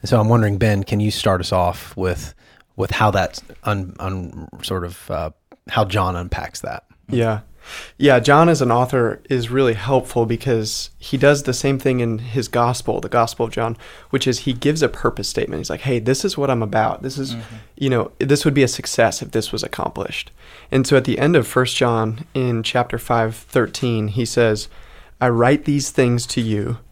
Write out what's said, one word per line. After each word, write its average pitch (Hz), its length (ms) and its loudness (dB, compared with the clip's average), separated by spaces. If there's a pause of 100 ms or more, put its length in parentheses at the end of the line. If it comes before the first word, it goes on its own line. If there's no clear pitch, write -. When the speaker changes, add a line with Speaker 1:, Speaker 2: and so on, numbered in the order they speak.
Speaker 1:
so 120 100 6
I'm 110 100 4
wondering, 107 280 4
Ben, 101 260 2
can 104 160 -2
you 104 120 2
start 95 300 0
us 87 100 -4
off 87 440 -2
with, 92 380 -4 (420)
with - 160 -4
how 107 200 2
that 95 280 -2 (240)
un-, 98 360 -4
un-, 92 480 -8 (160)
sort 92 200 -4
of, 87 280 -14
uh, 80 180 -4 (400)
how 110 160 2
John 92 300 0
unpacks - 460 -8
that? - 240 -10 (240)
Speaker 2:
Yeah. 113 320 0 (560)
Yeah, 135 220 6
John 147 280 6
as 156 140 4
an 123 100 2
author 120 580 0
is 120 200 -2
really 127 240 2
helpful 120 520 0
because 113 720 -2
he - 200 -6
does 143 260 4
the 131 100 -2
same 135 240 0
thing 131 220 0
in 117 200 -2
his 117 280 -4
gospel, 120 540 0
the 107 80 -8
Gospel 117 360 0
of 113 60 -6
John, 113 240 -2 (340)
which 135 160 0
is 123 140 0
he 131 140 -4
gives 147 280 0
a 135 60 2
purpose - 400 -4
statement. - 320 -4
He's - 100 -8
like, 78 120 -6
"Hey, 127 180 0
this 123 240 0
is 196 140 -2
what 139 120 -2
I'm 120 140 0
about. 107 380 0
This 135 160 -8
is, 131 180 -6
Speaker 3:
Mm-hmm. 113 200 -14 (200)
Speaker 2:
you 139 140 -2
know, 120 300 0
this 139 260 2
would 151 80 2
be 139 100 6
a 123 60 4
success - 520 0
if 107 100 -12
this 110 200 -2
was 110 120 -6
accomplished." - 680 -6 (400)
And 131 160 2
so 143 80 4
at 131 80 6
the 123 160 0
end 160 160 4
of 127 100 4
First 127 300 0
John 113 480 0 (100)
in 123 300 0
chapter - 340 -2
five 113 380 0
thirteen, 113 720 0
he 107 160 -2
says, 113 460 0 (500)
"I 127 80 2
write 123 380 4
these 143 260 0
things 120 360 2
to - 120 -4
you 113 380 -2 (140)